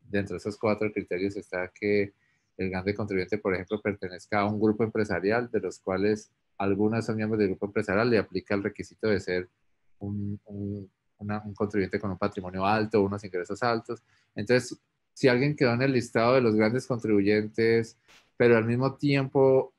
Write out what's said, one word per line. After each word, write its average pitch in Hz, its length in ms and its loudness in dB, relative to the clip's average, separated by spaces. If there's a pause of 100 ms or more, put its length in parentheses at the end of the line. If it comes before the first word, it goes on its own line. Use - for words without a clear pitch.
Dentro 98 300 -4
de 87 40 -8
esos 104 200 -8
cuatro 107 340 -2
criterios 95 440 -4
está 90 320 -6
que 101 440 -2 (460)
el 95 100 -4
grande 92 240 -4
contribuyente, 98 460 -4
por 98 160 -2
ejemplo, 95 260 -6
pertenezca 98 600 -4
a 101 40 2
un 107 160 -2
grupo 110 240 2
empresarial, 107 680 -2
de 107 100 -2
los 92 180 -8
cuales 101 520 -2 (280)
algunos 107 480 0
son 110 100 -4
miembros 107 220 -2
del 101 120 2
grupo 95 160 -4
empresarial, 101 440 0
le 110 80 4
aplica 92 360 -4
el 98 80 -2
requisito 101 460 -6
de 98 120 2
ser 90 280 -4 (520)
un, 101 460 -6
un, 101 440 -10 (260)
una, 104 260 -6
un 104 120 -12
contribuyente 101 440 -2
con 101 120 -4
un 90 80 -6
patrimonio 95 480 -4
alto, 107 340 2
unos 101 240 -2
ingresos 92 380 -8
altos. 117 400 -4 (320)
Entonces, 123 420 0 (380)
si 135 140 2
alguien 139 280 2
quedó 123 160 2
en 120 100 0
el 135 100 0
listado 117 420 2
de 131 80 4
los 110 140 4
grandes 110 300 2
contribuyentes, 110 1080 0 (400)
pero 117 220 8
al 110 80 2
mismo 127 300 0
tiempo 135 840 4